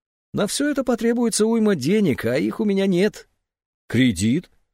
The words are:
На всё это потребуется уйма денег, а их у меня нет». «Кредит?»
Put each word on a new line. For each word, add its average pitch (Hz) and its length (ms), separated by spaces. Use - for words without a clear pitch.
На 196 140
всё 285 200
это 277 140
потребуется 233 640
уйма 214 300
денег, 156 480
а 120 120
их 196 220
у 226 60
меня 196 240
нет». 190 400
«Кредит?» 117 640